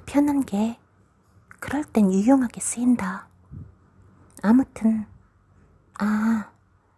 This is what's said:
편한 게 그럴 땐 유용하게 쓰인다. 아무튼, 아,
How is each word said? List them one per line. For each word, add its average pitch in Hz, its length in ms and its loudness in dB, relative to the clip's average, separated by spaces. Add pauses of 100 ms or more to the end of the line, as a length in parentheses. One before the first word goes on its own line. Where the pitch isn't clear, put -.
편한 285 400 0
게 220 340 -4 (800)
그럴 294 240 -6
땐 208 280 2
유용하게 226 500 2
쓰인다. 226 640 -2 (1120)
아무튼, 220 640 0 (920)
아, 214 520 -2 (460)